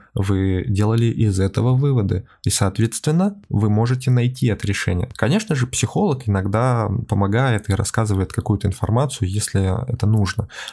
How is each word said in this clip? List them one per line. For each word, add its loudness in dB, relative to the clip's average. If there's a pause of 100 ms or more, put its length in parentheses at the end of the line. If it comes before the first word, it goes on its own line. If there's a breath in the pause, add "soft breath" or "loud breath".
(140)
вы 0
делали 2
из 2
этого 2
выводы, 0 (200 soft breath)
и, 0
соответственно, 0
вы 2
можете 0
найти 0
это -2
решение. -2
Конечно 0
же, 0
психолог -2
иногда 2 (220)
помогает 2
и 2
рассказывает 0
какую-то 0
информацию, -2
если -2
это -2
нужно. 0 (260 loud breath)